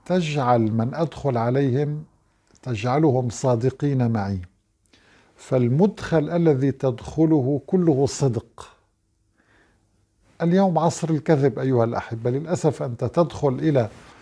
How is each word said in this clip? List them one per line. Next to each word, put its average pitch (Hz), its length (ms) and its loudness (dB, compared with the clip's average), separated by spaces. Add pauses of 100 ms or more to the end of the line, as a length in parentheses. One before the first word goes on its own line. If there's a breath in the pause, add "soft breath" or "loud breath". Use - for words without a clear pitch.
تجعل 135 640 2
من 117 220 -2
أدخل 143 440 -4
عليهم، 139 640 0 (580)
تجعلهم 127 680 0
صادقين 127 800 0
معي. 98 300 -2 (960 soft breath)
فالمدخل 147 920 0
الذي 151 420 2
تدخله 139 960 0
كله 160 380 2
صدق. - 640 -4 (1700 soft breath)
اليوم 175 360 2
عصر 160 320 -2
الكذب 139 500 2
أيها 131 240 2
الأحبة، 117 460 -4
للأسف 151 540 -2
أنت 131 200 -6
تدخل 143 500 0
إلى 135 360 0 (320 loud breath)